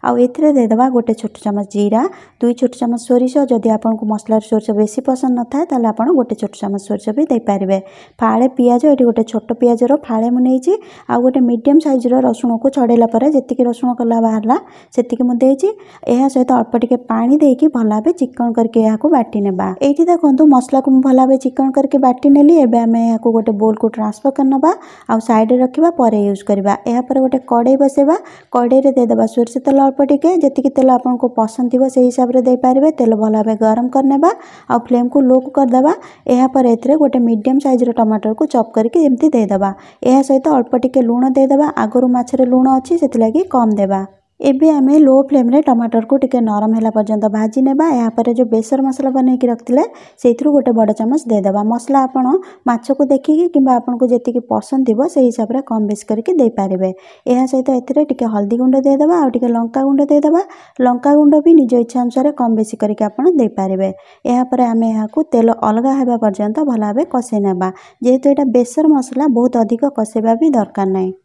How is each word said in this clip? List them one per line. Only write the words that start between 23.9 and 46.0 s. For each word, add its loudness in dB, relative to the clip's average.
ଟ୍ରାନ୍ସଫର -4
ନବା, 2
ଆଉ 0
ସାଇଡରେ 2
ରଖିବା, 0
ପରେ 0
ୟୁଜ୍ -4
କରିବା। -2
ଏହାପରେ -2
ଗୋଟେ 0
କଡ଼େଇ 2
ବସେଇବା। 2
କଡ଼େଇରେ 2
ଦେଇଦେବା 0
ସୋରିଷ -4
ତେଲ 0
ଅଳ୍ପ -2
ଟିକେ, 2
ଯେତିକି 0
ତେଲ 2
ଆପଣଙ୍କୁ -2
ପସନ୍ଦ -4
ଥିବ 0
ସେଇ 2
ହିସାବରେ 0
ଦେଇପାରିବେ। 2
ତେଲ 0
ଭଲ 0
ଭାବେ 0
ଗରମ 0
କରିନେବା, 2
ଆଉ 0
ଫ୍ଲେମ୍କୁ -2
ଲୋକୁ 2
କରିଦେବା। 2
ଏହାପରେ 2
ଏଥିରେ 0
ଗୋଟେ 0
ମିଡିୟମ୍ 0
ସାଇଜ୍ର 0
ଟମାଟରକୁ -2
ଚପ୍ -2
କରିକି 0
ଏମିତି 2
ଦେଇଦେବା। 0
ଏହା 4
ସହିତ 0
ଅଳ୍ପ 0
ଟିକେ 0
ଲୁଣ 0
ଦେଇଦେବା। 2
ଆଗରୁ 0
ମାଛରେ 0
ଲୁଣ 2
ଅଛି, -4
ସେଥିଲାଗି 0
କମ୍ 0
ଦେବା। -2
ଏବେ 2
ଆମେ 2
ଲୋ 6
ଫ୍ଲେମ୍‌ରେ 2
ଟମାଟରକୁ 0